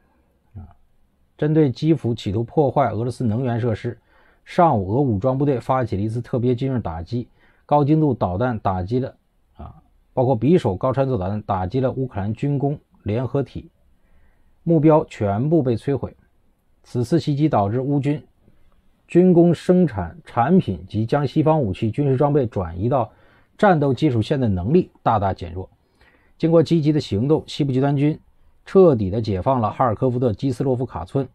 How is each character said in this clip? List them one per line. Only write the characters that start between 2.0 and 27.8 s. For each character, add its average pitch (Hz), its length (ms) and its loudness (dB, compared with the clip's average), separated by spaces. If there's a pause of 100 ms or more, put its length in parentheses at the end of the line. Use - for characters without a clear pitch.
企 107 200 -6
图 113 100 -2
破 135 260 0
坏 127 220 0
俄 107 120 -4
罗 123 60 -4
斯 - 140 -8
能 117 180 -2
源 117 160 -2
设 113 160 -2
施， - 240 -8 (460)
上 160 340 2
午 95 160 -4
俄 127 60 0
武 123 180 0
装 131 200 -2
部 143 80 0
队 139 120 0
发 131 280 -2
起 110 100 -6
了 95 60 -2
一 110 80 -2
次 117 120 -6
特 - 160 -6
别 123 160 0
军 131 200 -4
事 117 80 -2
打 85 200 -8
击， 117 280 -8 (360)
高 147 160 2
精 151 200 2
度 147 120 2
导 90 240 -2
弹 123 220 -2
打 92 240 -2
击 120 160 -4
了， 127 160 -8 (400)
啊， - 180 -18 (400)
包 117 120 0
括 127 120 0
匕 135 200 2
首 101 180 0
高 127 160 -2
穿 135 160 0
透 127 100 -2
导 90 120 -4
弹 107 140 -6
打 92 220 -2
击 131 140 -4
了 127 100 -2
乌 127 160 -6
克 107 140 -8
兰 107 140 -4
军 143 260 -4
工 143 180 -4 (260)
联 113 220 -4
合 139 160 -4
体， 165 280 -10 (960)
目 165 160 2
标 151 260 4
全 107 440 -4
部 160 140 2
被 123 120 0
摧 139 220 -4
毁。 - 180 -10 (680)
此 123 200 -6
次 156 160 2
袭 143 160 -2
击 151 140 0
导 101 200 0
致 123 120 -4
乌 143 180 0
军 143 220 -4 (840)
军 180 260 6
工 170 200 6
生 180 320 2
产 95 380 -6
产 135 340 2
品 92 300 0
及 107 180 -2
将 143 220 0
西 156 160 0
方 156 180 2
武 101 120 -2
器、 110 180 -4
军 143 180 -2
事 131 60 2
装 143 160 2
备 143 160 2
转 87 340 -6
移 110 60 -2
到 127 240 -2 (460)
战 190 200 4
斗 139 160 2
基 156 160 0
础 117 120 0
线 143 180 -2
的 123 80 0
能 95 260 -2
力 180 180 2 (120)
大 113 160 2
大 95 140 -2
减 87 200 -12
弱。 92 160 -12 (680)
经 165 140 0
过 165 100 6
积 165 200 2
极 147 100 2
的 151 80 2
行 110 280 -2
动， 156 200 0
西 - 160 -4
部 139 80 -2
集 127 100 0